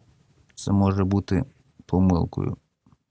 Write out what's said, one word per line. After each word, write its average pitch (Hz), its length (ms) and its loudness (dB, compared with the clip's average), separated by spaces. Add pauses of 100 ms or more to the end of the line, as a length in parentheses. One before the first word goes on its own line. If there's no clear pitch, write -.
(540)
Це - 180 -6
може 98 320 2
бути 98 400 -2 (420)
помилкою. 90 680 0 (540)